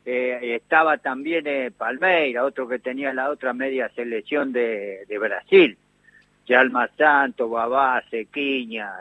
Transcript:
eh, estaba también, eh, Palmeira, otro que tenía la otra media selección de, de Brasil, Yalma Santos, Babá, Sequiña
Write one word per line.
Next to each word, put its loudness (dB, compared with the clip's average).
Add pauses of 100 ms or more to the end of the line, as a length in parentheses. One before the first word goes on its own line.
eh, -2
estaba 2
también, -4
eh, -4
Palmeira, 0
otro -4
que -4
tenía -6
la -2
otra -6
media -4
selección -4
de, -2
de -6
Brasil, 4 (680)
Yalma 4
Santos, 2
Babá, 0
Sequiña -6